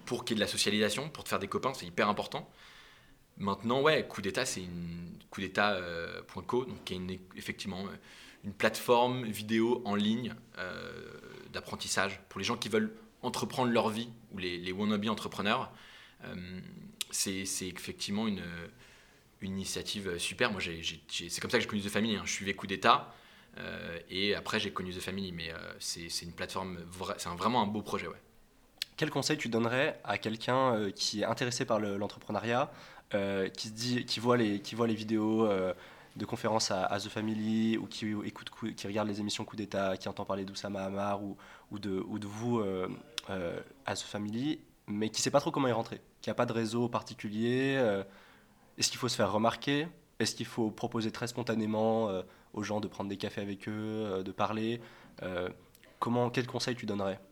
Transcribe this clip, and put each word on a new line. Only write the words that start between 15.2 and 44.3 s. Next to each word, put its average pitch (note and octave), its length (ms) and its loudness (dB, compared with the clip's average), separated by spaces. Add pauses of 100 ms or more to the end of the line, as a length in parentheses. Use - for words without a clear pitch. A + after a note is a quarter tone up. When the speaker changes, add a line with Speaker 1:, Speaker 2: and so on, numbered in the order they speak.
Speaker 1:
Euh, F#2 360 -8 (500)
c'est, F#2+ 340 0
c'est F#2+ 240 -4
effectivement G2+ 580 -2
une, F#2+ 160 -2 (1000)
une F#2+ 120 -4
initiative, F#2+ 560 -4
euh, F2 100 -2
super. A#2 320 0
Moi, F#2+ 100 -2
j'ai, E2+ 220 -4
j'ai, E2 180 -4 (100)
j'ai, E2+ 180 -4
c'est - 120 -4
comme - 100 -4
ça B2 80 4
que G#2+ 40 4
j'ai - 60 -2
connu G#2 140 0
The G2+ 60 -4
Family, G#2+ 280 2
hein. F2+ 80 -4
Je - 80 -2
suivais G2 220 -2
Coup G2+ 120 -6
d'État, A#2 480 4 (440)
euh, F2 400 -6 (120)
et G2 240 4
après, G2+ 260 0
j'ai G2 120 -2
connu F#2 200 -4
The F2+ 80 -6
Family, F#2+ 320 -4
mais, E2 180 -6
euh, E2 60 -8 (220)
c'est, E2 300 -6
c'est - 160 -4
une E2+ 80 -8
plateforme F#2 460 -4 (200)
vra-, F#2 200 -2
c'est - 100 -4
un, E2+ 80 -2
vraiment A2+ 260 4
un G2+ 40 4
beau G#2 160 0
projet, F#2+ 240 -2
ouais. - 140 -10 (760)
Speaker 2:
Quel D#3 140 0
conseil D3 280 2
tu B2+ 100 -4
donnerais A#2 560 2
à G2+ 140 0
quelqu'un, B2 560 2
euh, G#2 160 2
qui - 300 -2
est G2 40 4
intéressé A#2+ 400 0
par A2+ 140 4
le, G#2 180 2
l'entrepreneuriat, A2 760 0 (420)
euh, G2 340 2
qui - 200 -6
se A2 40 -8
dit, A#2+ 320 0
qui - 160 -4
voit A#2+ 160 6
les, G#2 240 4
qui - 140 -10
voit A#2 140 4
les A2 60 4
vidéos, A2 520 4
euh, F#2 260 4 (440)
de G#2 80 -4
conférences A2 460 0
à, F#2+ 140 2
à G#2 140 0
The G2+ 100 -4
Family, A2 680 2
ou G2+ 100 -2
qui G#2+ 280 -4 (100)
écoute - 260 -8
Coup, A2 220 -8
qui - 140 -8
regarde G#2 200 0
les G#2 140 -4
émissions G#2 240 -2
Coup - 120 -10
d'État, G2 400 0
qui - 120 -6
entend G2+ 160 -6
parler G2 200 -2
d'Oussama G2 380 -6
Hamar G2+ 400 -2
ou, G2 140 -8 (340)
ou G2+ 80 -8
de, G2 300 -2
ou G#2+ 100 -4
de G#2 80 -6
vous, A2+ 320 0
euh, F#2+ 300 0 (420)
euh, F2 300 -2 (240)
à G2 100 0
The - 60 -4
Family, A2 580 -2 (300)